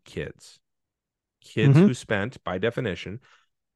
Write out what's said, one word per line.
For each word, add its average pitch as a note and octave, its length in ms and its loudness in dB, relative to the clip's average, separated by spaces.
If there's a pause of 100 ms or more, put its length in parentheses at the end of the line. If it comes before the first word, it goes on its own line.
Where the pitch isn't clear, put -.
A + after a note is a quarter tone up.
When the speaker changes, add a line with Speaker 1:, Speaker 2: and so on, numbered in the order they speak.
Speaker 1:
kids. - 560 -16 (800)
Kids C3 340 2
Speaker 2:
Mm-hmm. F3+ 120 6
Speaker 1:
who C3 60 2
spent, A2 520 -6
by F2+ 120 -6
definition, G2 600 -6 (560)